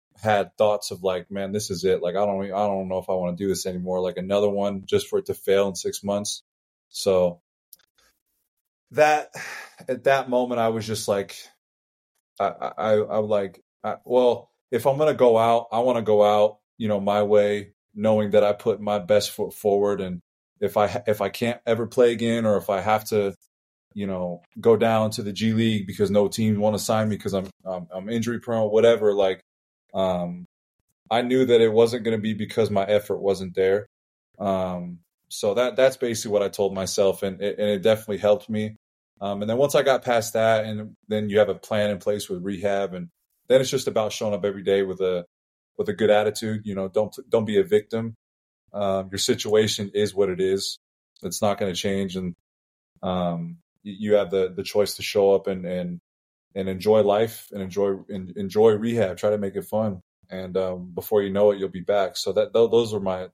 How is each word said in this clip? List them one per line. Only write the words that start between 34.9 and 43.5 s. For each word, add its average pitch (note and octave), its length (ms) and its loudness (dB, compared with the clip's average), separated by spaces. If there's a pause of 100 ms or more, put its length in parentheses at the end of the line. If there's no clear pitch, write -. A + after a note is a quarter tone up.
so G#2 240 -2
that, A#2+ 220 0
that's C3 220 4
basically A#2 340 -4
what G2+ 100 2
I G2 80 0
told G2 240 -2
myself, F#2+ 480 0
and F#2+ 220 -6
it, G2+ 160 -4
and G#2 100 0
it G2+ 140 -2
definitely A2 340 2
helped G#2 320 2
me. G#2+ 260 -6 (460)
Um, G2+ 200 -6
and G#2+ 80 -4
then A2+ 80 0
once C#3+ 180 2
I C#3+ 80 4
got C3 200 2
past A#2 300 0
that, A2 320 2
and G#2+ 300 -8 (120)
then G#2+ 220 -2
you G2+ 100 4
have G#2 80 6
a F#2+ 80 -2
plan G#2 360 -2
in F#2+ 80 -6
place G#2 280 -4
with F2+ 160 -8
rehab, G2 500 -4
and F2 160 -12 (380)
then C3 140 6